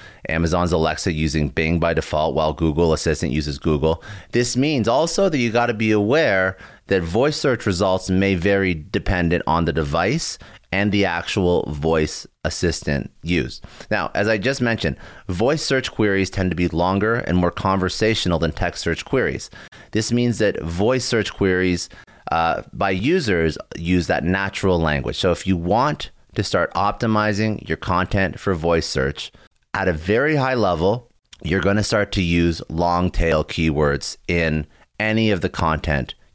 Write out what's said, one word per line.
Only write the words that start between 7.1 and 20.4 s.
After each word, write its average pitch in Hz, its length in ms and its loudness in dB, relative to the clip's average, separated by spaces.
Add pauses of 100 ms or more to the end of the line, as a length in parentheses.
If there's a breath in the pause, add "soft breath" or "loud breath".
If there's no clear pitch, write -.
search 127 300 0
results 95 440 0
may 95 240 4
vary 95 400 2
dependent 87 720 0
on 82 180 2
the 80 80 0
device 82 680 -2 (340 loud breath)
and 101 180 0
the 101 140 2
actual 87 680 0
voice 78 560 0 (180)
assistant 78 640 -2 (120)
used. 80 420 -2 (260 loud breath)
Now, 98 240 -2
as 104 120 0
I 110 120 2
just 123 220 -2
mentioned, 110 360 0 (320 loud breath)
voice 117 340 0
search - 300 -2
queries 98 380 2
tend 92 200 0
to 85 60 -2
be 87 120 2
longer 95 480 0
and 90 200 0
more 90 160 2
conversational 95 840 0
than 80 140 0
text - 300 -4
search 82 220 -2
queries. 90 460 -2 (420 loud breath)
This 110 200 -2
means 120 260 0
that 104 240 0